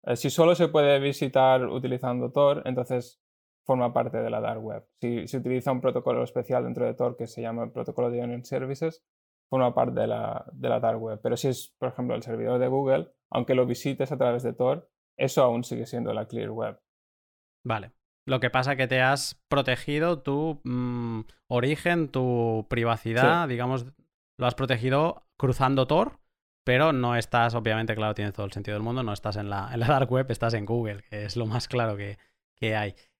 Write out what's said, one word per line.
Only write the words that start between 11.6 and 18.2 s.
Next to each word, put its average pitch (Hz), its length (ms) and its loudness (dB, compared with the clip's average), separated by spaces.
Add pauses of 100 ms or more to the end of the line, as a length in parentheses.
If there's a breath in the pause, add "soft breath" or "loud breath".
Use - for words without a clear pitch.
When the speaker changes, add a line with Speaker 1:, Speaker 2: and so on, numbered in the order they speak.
Speaker 1:
por 127 100 -4
ejemplo, 123 260 -4
el 117 80 -6
servidor 117 360 -2
de 127 100 2
Google, 139 440 0 (180)
aunque 123 240 0
lo 127 100 4
visites 131 480 -2
a 131 60 -6
través 123 240 2
de 117 100 -2
Tor, 131 380 0 (260)
eso 135 260 2
aún 120 220 4
sigue 117 220 -6
siendo 117 260 -4
la 110 140 -4
clear 110 240 -8
web. 110 280 -6 (840)
Speaker 2:
Vale. 110 280 -4 (340)